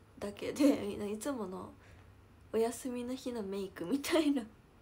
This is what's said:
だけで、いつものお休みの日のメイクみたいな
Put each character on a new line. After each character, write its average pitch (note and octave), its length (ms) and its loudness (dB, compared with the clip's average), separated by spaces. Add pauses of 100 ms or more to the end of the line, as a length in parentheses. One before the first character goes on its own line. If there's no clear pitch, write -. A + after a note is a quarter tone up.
(180)
だ G#3 140 -6
け - 200 -6
で、 A3 440 4 (160)
い G#3+ 40 -4
つ B3+ 140 -4
も A#3 160 -4
の F#3 240 -10 (840)
お A3 60 2
休 A#3 300 0
み B3 160 -4
の B3 100 -4
日 C4 160 -6
の A#3+ 100 -4
メ G3 180 -4
イ F#3+ 100 -4
ク - 160 -8
み B3+ 160 2
た D#4+ 180 2
い D4+ 140 6
な C4 100 2 (400)